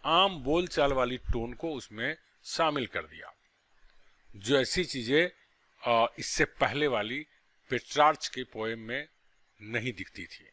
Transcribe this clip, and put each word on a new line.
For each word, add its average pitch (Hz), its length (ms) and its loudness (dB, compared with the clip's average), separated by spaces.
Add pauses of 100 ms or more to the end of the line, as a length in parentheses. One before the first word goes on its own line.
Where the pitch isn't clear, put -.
आम 175 340 4
बोलचाल 147 540 2
वाली 123 240 0
टोन 120 360 -2
को 160 200 -6
उसमें 123 440 -8 (280)
शामिल 147 420 0
कर 90 160 -6
दिया, - 300 -16 (1040)
जो 117 240 2
ऐसी 170 240 0
चीजें, 139 440 0 (580)
अ, 117 320 4
इससे - 260 0
पहले 135 420 0
वाली 127 400 -2 (440)
Petrarch 147 580 2
के 127 160 -8
poem 110 340 -6
में 123 300 -10 (540)
नहीं 113 300 -6
दिखती 92 340 -14
थी। - 260 -20